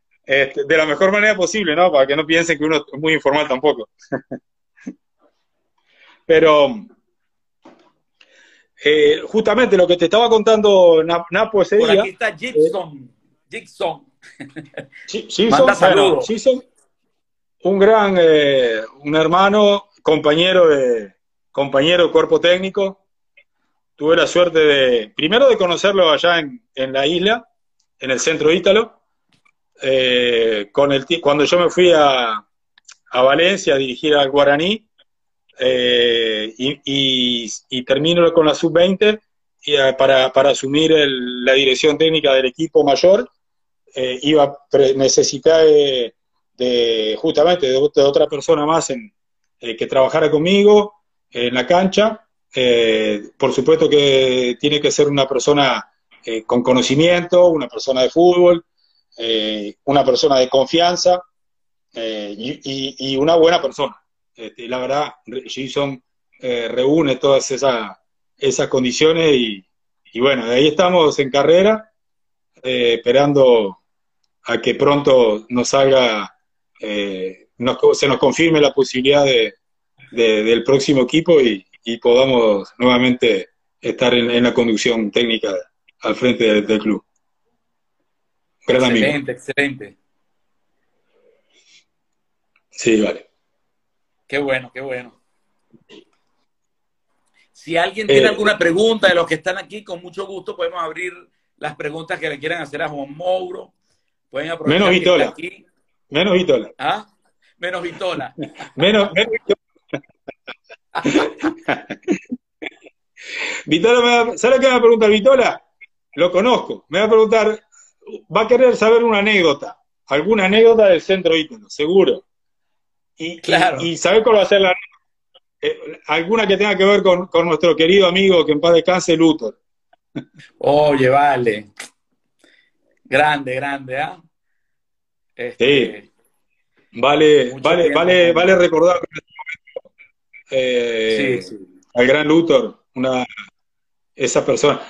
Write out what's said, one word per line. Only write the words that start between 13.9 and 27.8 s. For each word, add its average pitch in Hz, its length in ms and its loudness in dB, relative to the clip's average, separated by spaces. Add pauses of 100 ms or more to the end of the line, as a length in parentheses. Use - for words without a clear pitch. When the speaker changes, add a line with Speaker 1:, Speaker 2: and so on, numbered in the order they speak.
Speaker 2:
<laughs> 147 80 -18 (640)
Speaker 1:
Gi-, - 220 -10
Gibson, 220 200 0
Speaker 2:
Manda 262 140 2
Speaker 1:
bueno, - 100 2
Speaker 2:
saludos. 185 520 2
Speaker 1:
Gibson, 254 380 -2 (1000)
un 190 160 0
gran, 202 400 2
eh, 143 640 2 (240)
un 147 100 -4
hermano, 202 760 2 (140)
compañero 160 640 2
de, 120 460 0 (380)
compañero 143 540 0
de 151 60 -4
cuerpo 156 280 2
técnico. 190 640 -2 (880)
Tuve 156 220 0
la 151 100 2
suerte 170 320 0
de, 131 580 2
primero 226 320 2
de 226 80 2
conocerlo 180 540 0
allá 170 300 0
en, 135 220 -12 (120)
en 131 180 -6
la 139 140 -2
isla, 190 420 -4 (500)